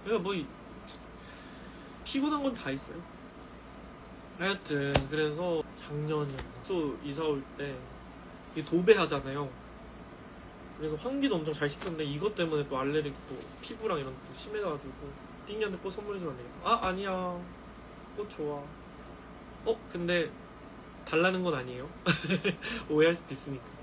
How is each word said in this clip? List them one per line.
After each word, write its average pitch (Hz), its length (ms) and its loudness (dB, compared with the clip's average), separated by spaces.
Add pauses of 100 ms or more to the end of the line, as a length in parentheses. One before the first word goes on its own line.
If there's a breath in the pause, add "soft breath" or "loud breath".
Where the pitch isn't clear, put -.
그러니까 202 200 2
뭐 196 120 2
이-, 156 120 0 (1600 loud breath)
피곤한 285 400 2
건 262 100 4
다 143 180 -2
있어요. 139 320 -6 (1300)
하여튼 143 720 2
그래서 156 520 2 (140)
작년에 147 680 -2 (240)
또 151 360 2
이사 143 220 -2
올 139 180 2 (140)
때 139 220 -4 (760)
이 156 100 -2
도배하잖아요. 151 840 6 (1300)
그래서 156 180 0
환기도 262 400 2
엄청 156 180 2
잘 147 160 4
시켰는데 160 360 -2
이것 151 300 0
때문에 156 320 4
또 135 120 0
알레르기, 143 480 2
또 - 80 -6 (260)
피부랑 214 380 0
이런 131 140 -4 (140)
거 131 60 -12
심해가지고. 143 840 -4 (280)
띵이한테 202 340 0
꽃 190 120 -4
선물해주면 196 420 -4
안 127 40 -8
되겠다. 120 260 -12
아, 202 240 4
아니야, 185 560 0 (720)
꽃 202 140 -4
좋아. 147 380 -2 (1000)
어, 220 240 4
근데 175 420 4 (720)
달라는 185 380 6
건 170 120 4
아니에요. 127 380 -4 (120)
<laughs> 185 840 2
오해할 156 260 10
수도 - 180 -8
있으니까. 135 380 -6 (120)